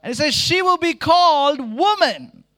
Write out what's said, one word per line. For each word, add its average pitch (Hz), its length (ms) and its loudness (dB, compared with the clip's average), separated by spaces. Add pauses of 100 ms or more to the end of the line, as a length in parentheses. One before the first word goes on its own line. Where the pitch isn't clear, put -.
And 240 100 -10
he 240 80 -8
says, 294 140 0
"She 359 280 0
will 359 220 2
be 339 100 0
called 302 680 2 (200)
woman." 320 600 -2 (140)